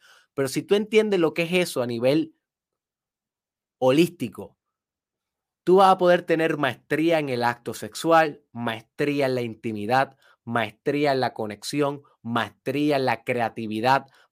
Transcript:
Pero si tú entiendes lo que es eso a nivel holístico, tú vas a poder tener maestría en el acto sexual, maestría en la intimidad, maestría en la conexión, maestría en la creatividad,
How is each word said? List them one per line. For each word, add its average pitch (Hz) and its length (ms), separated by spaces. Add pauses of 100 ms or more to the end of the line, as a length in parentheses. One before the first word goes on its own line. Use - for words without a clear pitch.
(360)
Pero 139 120
si 139 140
tú - 140
entiendes 214 440
lo 160 140
que 170 100
es 165 100
eso 170 280
a 120 60
nivel 123 480 (1400)
holístico, 131 760 (1080)
tú 180 120
vas 190 140
a 185 60
poder 175 240
tener 160 360
maestría 147 640
en 151 80
el 123 160
acto 120 300
sexual, 160 680 (120)
maestría 120 720
en 131 100
la 123 60
intimidad, 117 760 (280)
maestría 131 680
en 135 80
la 123 140
conexión, 139 680 (200)
maestría 131 720
en 135 100
la 120 200
creatividad, 117 840 (240)